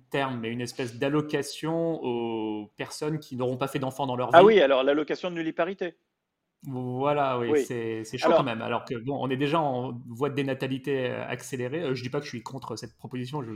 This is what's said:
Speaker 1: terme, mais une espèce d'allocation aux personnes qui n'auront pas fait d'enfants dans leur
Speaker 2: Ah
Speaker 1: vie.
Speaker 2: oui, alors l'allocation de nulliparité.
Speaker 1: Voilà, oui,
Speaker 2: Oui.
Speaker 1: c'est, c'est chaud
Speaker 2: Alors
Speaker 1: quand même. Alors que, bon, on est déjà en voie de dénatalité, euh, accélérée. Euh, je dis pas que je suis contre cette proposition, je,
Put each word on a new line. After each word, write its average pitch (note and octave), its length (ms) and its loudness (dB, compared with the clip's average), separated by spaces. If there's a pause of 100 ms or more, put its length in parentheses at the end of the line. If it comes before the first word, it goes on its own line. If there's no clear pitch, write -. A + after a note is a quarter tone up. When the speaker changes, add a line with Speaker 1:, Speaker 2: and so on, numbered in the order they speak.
Speaker 1:
terme, C3+ 320 0
mais A2+ 80 -4
une A#2+ 100 -4
espèce A#2+ 380 -6
d'allocation D3+ 1040 0
aux A2+ 720 -2
personnes D3+ 420 -4
qui C3+ 200 -10
n'auront B2+ 180 0
pas C3 140 -2
fait D3 100 -4
d'enfants C3 280 -2
dans B2 100 -2
leur B2 160 0
Speaker 2:
Ah F3 80 12
Speaker 1:
vie. F#3+ 40 12
Speaker 2:
oui, A3 140 10
alors C3+ 240 6
l'allocation D3 460 0
de F3 60 -6
nulliparité. E3 600 -4 (680)
Speaker 1:
Voilà, C3 760 0
oui, A#2+ 120 0
Speaker 2:
Oui. D3 120 4
Speaker 1:
c'est, A2+ 400 -4
c'est B2 140 -8
chaud A#2+ 80 -2
Speaker 2:
Alors E3 140 8
Speaker 1:
quand C#3+ 40 4
même. A2+ 180 -2
Alors A2+ 220 -2
que, C3 120 -8
bon, B2+ 260 -4
on B2+ 80 -2
est C3 80 0
déjà D3 240 2
en B2+ 320 -2 (140)
voie A#2+ 220 -2
de C3 60 -6
dénatalité, C3+ 720 -2
euh, A#2 180 -6
accélérée. B2+ 540 -6
Euh, C3 140 -2
je A2+ 80 -8
dis B2 60 -8
pas D3 100 -4
que D3 60 -6
je - 60 -12
suis A#2 120 -10
contre B2+ 320 -10
cette - 220 -14
proposition, B2+ 440 -8
je, A2+ 140 -10